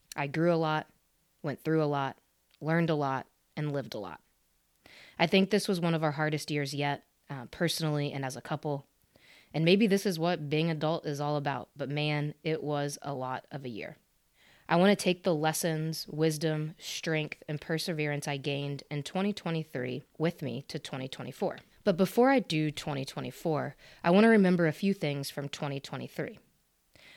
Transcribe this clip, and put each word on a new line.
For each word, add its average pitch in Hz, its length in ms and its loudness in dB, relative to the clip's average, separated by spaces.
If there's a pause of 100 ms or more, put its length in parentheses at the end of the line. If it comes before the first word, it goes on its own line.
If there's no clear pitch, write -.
(140)
I 143 120 -4
grew 156 260 2
a 165 40 4
lot, 156 320 0 (540)
went 139 220 -6
through 160 180 4
a 147 40 2
lot, 139 320 -2 (420)
learned 165 300 2
a 160 40 4
lot, 135 320 0 (320)
and 151 140 -2
lived 135 220 -6
a 117 40 -6
lot. 90 220 -10 (1000)
I 165 80 4
think 190 220 6
this 202 180 2
was 185 140 0
one 170 140 2
of 160 100 2
our 151 80 4
hardest 151 380 -2
years 143 240 -2
yet, 143 300 -2 (260)
uh, 131 200 -10
personally 151 640 0
and 139 100 -6
as 127 140 -6
a 123 60 -12
couple. 143 440 -4 (680)
And 156 100 2
maybe 196 220 8
this 196 180 4
is 180 140 -2
what 160 320 -2
being 160 200 2
adult 156 360 -2
is 143 160 -4
all 147 140 0
about, 139 380 -4
but 139 140 -6
man, 147 540 -2
it 156 200 -2
was 143 380 -2
a 143 140 -8
lot 127 360 -6
of 139 140 -10
a 127 60 -8
year. 98 260 -10 (720)
I 160 80 4
wanna 190 200 6
take 180 260 0
the 180 120 2
lessons, 156 760 -2
wisdom, 156 680 0
strength, - 720 -4
and 151 120 -4
perseverance 151 680 -2
I 143 80 -2
gained 143 540 -4
in 147 120 -4
twenty 196 300 -2
twenty-three 143 680 -4 (160)
with 165 240 -2
me 127 260 -6
to 160 100 -8
twenty 135 300 -8
twenty-four. 135 500 -6 (260)
But 190 120 2
before 233 340 4
I 269 100 4
do 156 300 0
twenty 139 360 -6
twenty-four, 139 720 -4 (280)
I 170 60 4
wanna 208 180 8
remember 185 380 6
a 151 60 2
few 196 200 0
things 143 380 -2
from 143 180 -8
twenty 139 320 -6
twenty-three. 139 580 -10 (800)